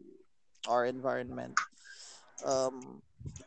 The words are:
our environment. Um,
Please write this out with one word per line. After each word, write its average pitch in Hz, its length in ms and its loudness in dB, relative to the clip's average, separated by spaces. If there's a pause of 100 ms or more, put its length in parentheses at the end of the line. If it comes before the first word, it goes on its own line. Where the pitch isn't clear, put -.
(680)
our 120 200 6
environment. 127 680 0 (880)
Um, 131 640 0 (440)